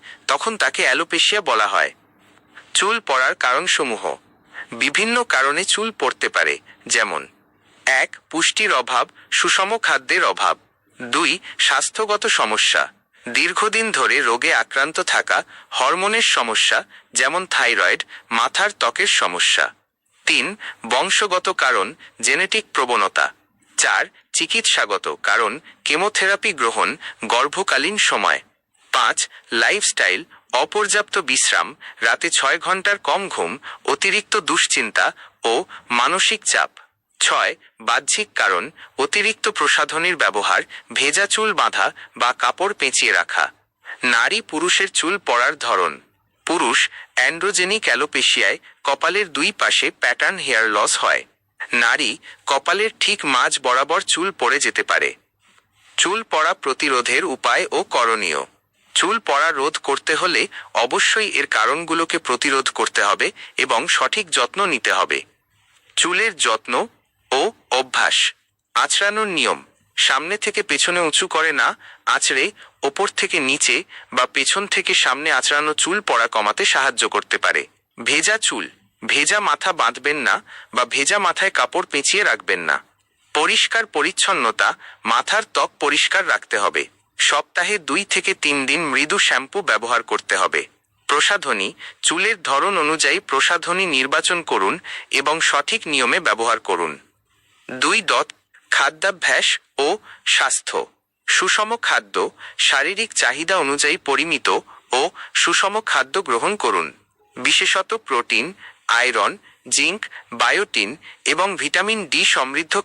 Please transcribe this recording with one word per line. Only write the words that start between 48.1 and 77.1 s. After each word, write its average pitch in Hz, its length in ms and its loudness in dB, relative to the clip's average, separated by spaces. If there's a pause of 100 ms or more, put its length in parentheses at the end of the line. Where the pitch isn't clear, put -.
কপালের 170 500 0
দুই 151 180 0
পাশে 113 400 0
প্যাটার্ন 147 460 -2
হেয়ার 131 320 0
লস 107 280 2
হয়। 73 260 0 (500)
নারী, 120 380 0 (340)
কপালের 180 540 0
ঠিক 208 260 0
মাঝ 139 340 2
বরাবর 135 420 2
চুল 175 300 -2
পড়ে 123 280 0
যেতে 113 240 0
পারে। 76 260 0 (880)
চুল 180 260 2
পড়া 160 300 2
প্রতিরোধের 131 720 0
উপায় 135 460 0
ও 147 120 0
করণীয়। 107 580 0 (540)
চুল 175 240 2
পড়া 151 320 2
রোধ 147 260 -2
করতে - 380 -2
হলে 151 260 0 (320)
অবশ্যই 185 560 2
এর 139 180 0
কারণগুলোকে 160 720 0
প্রতিরোধ 135 500 0
করতে 110 340 -2
হবে 101 240 2 (300)
এবং 127 300 0
সঠিক - 420 0
যত্ন 127 360 -2
নিতে 127 280 -2
হবে। 82 260 0 (800)
চুলের 190 380 0
যত্ন 120 380 0 (580)
ও 131 100 2 (300)
অভ্যাস। 127 460 0 (580)
আঁচড়ানোর 202 520 0
নিয়ম। 120 320 0 (380)
সামনে 147 400 2
থেকে 208 260 -4
পেছনে 175 360 0
উঁচু 165 280 0
করে 160 240 0
না 131 160 2 (380)
আঁচড়ে, 135 400 2 (380)
ওপর 143 240 0
থেকে 185 320 -2
নিচে 135 360 0 (380)
বা 123 120 2
পেছন 143 420 -2
থেকে 190 260 -2
সামনে 143 380 0
আঁচড়ানো 151 420 0
চুল 170 280 -2
পড়া 117 260 2
কমাতে 107 380 -2
সাহায্য 135 440 0
করতে 104 280 -2